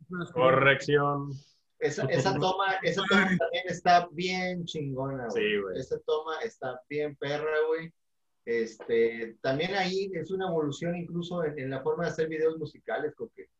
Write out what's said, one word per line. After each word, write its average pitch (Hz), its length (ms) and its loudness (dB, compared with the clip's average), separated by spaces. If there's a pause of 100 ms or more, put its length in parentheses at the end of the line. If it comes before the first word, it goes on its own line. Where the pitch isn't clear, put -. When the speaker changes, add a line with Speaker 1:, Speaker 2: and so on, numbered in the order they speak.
(100)
Speaker 1:
Las 175 220 -8
Speaker 2:
Corrección. 139 1000 4 (480)
Speaker 3:
Esa, 151 280 -2
esa 135 320 2
toma, 190 440 2
esa 175 260 0
toma 196 200 6
Speaker 1:
Ay. 185 80 2
Speaker 3:
también 175 320 -2
está 175 440 4
bien 180 520 -4
chingona, 135 640 -6
güey. 107 160 0
Speaker 2:
Sí, 104 160 2
güey. 92 180 -4
Speaker 3:
Esa - 280 -4
toma 156 360 -2
está 123 460 -8
bien 147 280 -4
perra, 147 380 -2 (140)
güey. 165 240 -2 (520)
Este, 117 1000 0
también 151 320 0
ahí 190 400 0
es 165 160 -6
una 190 180 -2
evolución 165 480 -2
incluso 170 480 -4
en, 147 140 -4
en 131 120 -6
la 135 120 -6
forma 196 220 -2
de 156 60 0
hacer 156 180 -2
videos 160 300 0
musicales, - 560 -6
Coque. - 340 -14 (120)